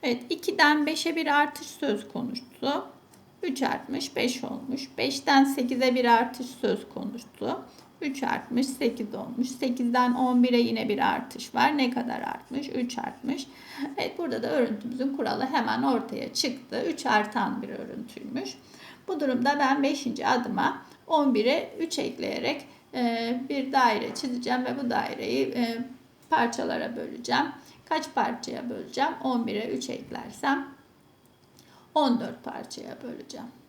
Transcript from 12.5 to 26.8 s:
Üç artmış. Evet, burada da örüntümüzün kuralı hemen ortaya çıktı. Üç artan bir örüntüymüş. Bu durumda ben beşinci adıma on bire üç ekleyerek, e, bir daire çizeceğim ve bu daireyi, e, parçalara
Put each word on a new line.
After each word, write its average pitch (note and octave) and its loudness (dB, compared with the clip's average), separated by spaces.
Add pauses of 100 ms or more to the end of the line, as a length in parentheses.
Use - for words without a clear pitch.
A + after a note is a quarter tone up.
Üç B3 -4
artmış. - -6 (500)
Evet, - -2
burada B3 -2
da A#3 -2
örüntümüzün B3+ 0
kuralı - -2
hemen A#3+ 0
ortaya - -2
çıktı. - -4
Üç - -4
artan G#3 0
bir - -8
örüntüymüş. - -10 (540)
Bu E4+ -2
durumda C4+ 2
ben C#4 4
beşinci - 0
adıma G#3 0 (240)
on C#4+ 4
bire A#3+ 2
üç E4 -2
ekleyerek, - -2 (280)
e, A#3 0
bir C4+ -2
daire A#3+ 4
çizeceğim B3 -2
ve B3+ -4
bu A#3+ 0
daireyi, A#3+ 0
e, A#3 0 (460)
parçalara - 0